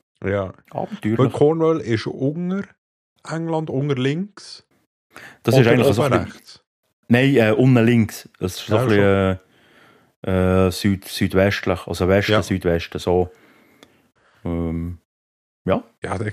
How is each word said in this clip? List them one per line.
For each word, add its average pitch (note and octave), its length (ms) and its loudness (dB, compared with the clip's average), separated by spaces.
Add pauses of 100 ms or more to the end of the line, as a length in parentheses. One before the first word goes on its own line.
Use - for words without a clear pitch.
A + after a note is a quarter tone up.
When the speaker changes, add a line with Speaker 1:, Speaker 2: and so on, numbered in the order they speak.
(260)
Speaker 1:
Ja. F#2+ 280 -4 (180)
Speaker 2:
Abenteuerlich. - 480 -6
Speaker 1:
Weil B2 100 4
Cornwall D#3+ 500 2
ist A2+ 280 -4
unter F3 560 -6 (680)
England, D#3+ 400 -6
unter C#3 260 -2
links. C#3+ 720 -6 (800)
Speaker 2:
Das A#2 120 2
Speaker 1:
Oder C3+ 80 8
Speaker 2:
ist A2 60 6
eigentlich A2+ 260 4
so A#2+ 60 0
ein A2 120 0
Speaker 1:
oben F2+ 120 0
Speaker 2:
bisschen - 120 -18
Speaker 1:
rechts. - 220 -20 (500)
Speaker 2:
Nein, C3 260 4
äh, A2+ 160 4
unten B2+ 340 4
links. A#2 440 0 (100)
Das F#2 160 -6
ist - 100 -14
so G#2 100 -2
Speaker 1:
Ja, G#2 60 2
Speaker 2:
ein B2+ 60 -2
bisschen, G2 520 2 (840)
äh, F#2 420 2
äh, F#2 40 0
süd-, G2 360 -2
südwestlich, F#2+ 800 0
also F2 220 -4
Westen, G2 240 2
Speaker 1:
Ja. G#2 100 2
Speaker 2:
Südwesten, E2+ 580 -4
so. F2+ 300 0 (1160)
Ähm, E2+ 540 -6 (680)
ja. G#3 180 0 (180)
Speaker 1:
Ja, - 160 -8
da G#2+ 160 -6